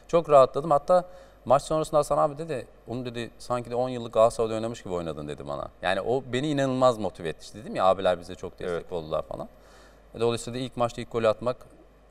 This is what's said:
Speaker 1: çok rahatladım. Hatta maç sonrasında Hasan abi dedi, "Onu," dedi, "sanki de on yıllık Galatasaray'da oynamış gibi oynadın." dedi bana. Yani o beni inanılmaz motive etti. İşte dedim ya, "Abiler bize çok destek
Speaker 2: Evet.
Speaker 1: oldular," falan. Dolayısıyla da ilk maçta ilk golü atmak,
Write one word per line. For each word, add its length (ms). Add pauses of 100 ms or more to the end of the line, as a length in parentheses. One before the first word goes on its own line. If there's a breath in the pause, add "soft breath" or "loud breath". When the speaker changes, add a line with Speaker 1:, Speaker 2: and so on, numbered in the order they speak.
Speaker 1:
çok 220
rahatladım. 400
Hatta 340 (400 loud breath)
maç 180
sonrasında 360
Hasan 200
abi 200
dedi, 280 (220)
"Onu," 160
dedi, 340
"sanki 320
de 40
on 140
yıllık 260
Galatasaray'da 400
oynamış 280
gibi 120
oynadın." 340
dedi 200
bana. 200 (140)
Yani 180
o 220 (100)
beni 180
inanılmaz 480
motive 300
etti. 140
İşte 160
dedim 180
ya, 80
"Abiler 360
bize 140
çok 180
destek 160
Speaker 2:
Evet. 240
Speaker 1:
oldular," 300
falan. 260 (720 loud breath)
Dolayısıyla 400
da 40
ilk 120
maçta 240
ilk 120
golü 160
atmak, 280 (540)